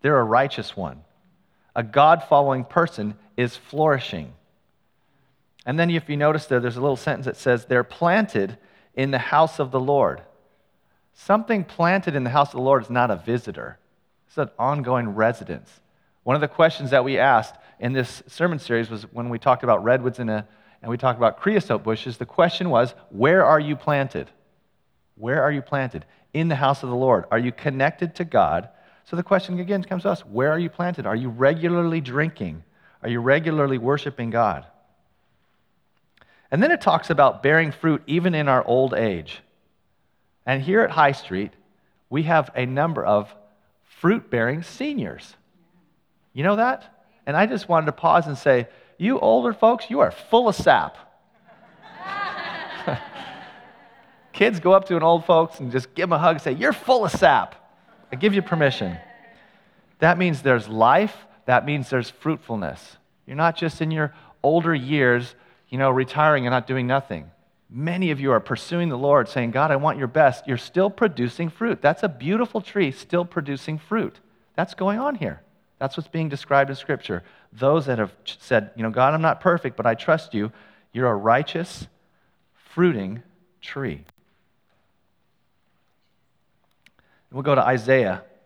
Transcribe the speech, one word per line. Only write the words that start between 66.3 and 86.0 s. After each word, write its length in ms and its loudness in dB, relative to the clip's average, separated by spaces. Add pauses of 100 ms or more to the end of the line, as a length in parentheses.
and 80 0
not 140 -2
doing 200 -4
nothing. 440 -4 (380)
Many 420 -4
of 100 -4
you 100 0
are 80 4
pursuing 480 -4
the 100 -4
Lord, 300 4
saying, 240 -4
"God, 200 0
I 40 2
want 220 0
your 100 -4
best." 400 2
You're 80 -2
still 340 -2
producing 600 -2
fruit. 320 -6
That's 220 0
a 40 -2
beautiful 540 -4
tree 300 -2
still 340 -4
producing 540 -8
fruit. 400 -6 (360)
That's 200 -4
going 240 -2
on 160 -4
here. 260 -8 (380)
That's 180 -6
what's 100 -10
being 220 -4
described 400 0
in 60 -8
Scripture. 480 -6 (280)
Those 360 0
that 120 -2
have 120 -2 (120)
ch-, 160 -14
said, 360 0
you 80 -6
know, 60 -2
"God, 240 2
I'm 80 -2
not 200 0
perfect, 340 0
but 100 -4
I 100 2
trust 380 -2
you," 180 -4 (420)
you're 160 0
a 60 0
righteous, 720 -2 (680)
fruiting 680 -2 (400)
tree. 440 -10 (3250)